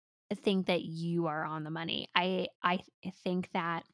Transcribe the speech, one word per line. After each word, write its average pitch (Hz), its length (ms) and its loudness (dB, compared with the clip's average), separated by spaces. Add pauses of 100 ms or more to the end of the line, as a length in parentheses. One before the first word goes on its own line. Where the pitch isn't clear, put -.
(360)
think 190 320 2
that 180 160 2
you 170 440 0
are 156 180 -2
on 156 200 -4
the 151 60 -6
money. 165 440 -4
I, 185 340 2 (140)
I 180 140 4 (260)
th-, 180 200 -8
think 180 300 0
that 170 400 -2